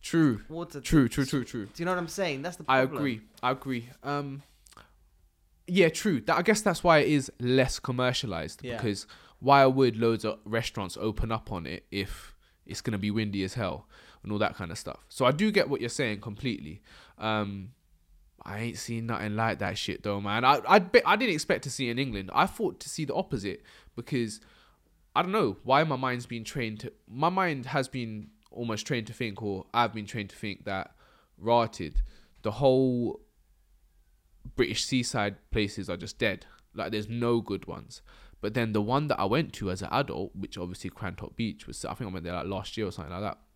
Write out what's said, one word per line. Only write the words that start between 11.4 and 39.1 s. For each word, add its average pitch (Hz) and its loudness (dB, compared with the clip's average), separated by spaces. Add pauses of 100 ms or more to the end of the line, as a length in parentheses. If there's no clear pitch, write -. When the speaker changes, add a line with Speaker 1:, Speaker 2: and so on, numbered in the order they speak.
Speaker 1:
on 87 -6
it 80 -10
if - -6 (300)
it's - -10
gonna 110 -2
be 104 0
windy 101 0
as 95 -4
hell 104 -4 (360)
and 104 -8
all 104 -2
that 107 0
kind 85 -8
of 90 -10
stuff? - -12
So - 0
I 127 8
do 202 2
get 196 4
what 139 0
you're 117 -4
saying 107 -2
completely. 98 -8 (380)
Um, 104 -4 (720)
I 101 -10
ain't 117 -6
seen 113 -6
nothing 107 -4
like 113 0
that 98 -4
shit - -6
though, 101 -4
man. 104 -2
I, 135 8
I, 190 10
be-, 196 4
I 180 6
didn't 220 0
expect - 0
to 139 -6
see 123 -4
it - -2
in 120 -2
England. 104 -4
I 180 4
thought - -4
to - -14
see 156 -4
the 151 -4
opposite 101 -4 (340)
because 117 -4 (720)
I 147 4
don't 180 0
know 160 2
why 135 4
my 156 0
mind's 123 -4
been 117 -10
trained 110 -6
to, 117 -10 (160)
my 139 0
mind 170 -2
has 131 0
been 110 -8 (200)
almost 113 -4
trained 117 -2
to 117 -12
think, 107 -6
or 98 -4
I've 117 4
been 107 -6
trained 104 -6
to - -20
think - -8
that 95 -6 (420)
rotted, 107 2 (400)
the 107 -2
whole 127 2 (1300)
British 110 2
seaside 117 0 (160)
places 104 -2
are 87 -4
just - -12
dead. 98 -2 (280)
Like, 95 -4
there's 107 -4
no 117 2
good 98 -6
ones. - -14 (400)
But 107 -4
then 113 0
the 107 2
one 131 0
that 127 0